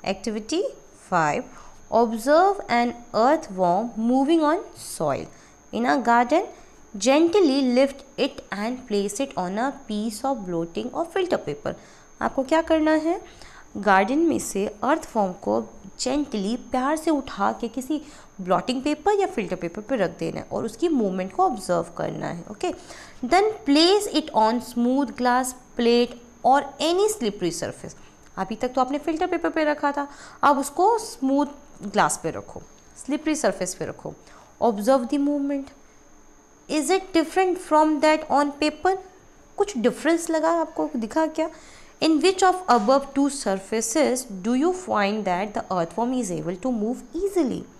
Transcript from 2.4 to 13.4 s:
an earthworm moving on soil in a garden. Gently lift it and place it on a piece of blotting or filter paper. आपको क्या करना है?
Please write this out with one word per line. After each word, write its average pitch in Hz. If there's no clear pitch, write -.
an 240
earthworm 208
moving 285
on 330
soil 139
in 233
a 285
garden. 240
Gently 302
lift 277
it 262
and 240
place 202
it 269
on 185
a 262
piece 214
of 240
blotting 170
or 320
filter 359
paper. -
आपको -
क्या 320
करना 311
है? 320